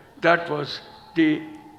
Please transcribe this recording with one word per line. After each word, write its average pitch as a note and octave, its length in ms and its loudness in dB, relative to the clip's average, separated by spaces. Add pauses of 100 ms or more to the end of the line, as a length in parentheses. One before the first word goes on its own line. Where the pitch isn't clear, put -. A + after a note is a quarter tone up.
(200)
That E3 300 2
was D3 300 -6 (340)
the D#3 280 2 (360)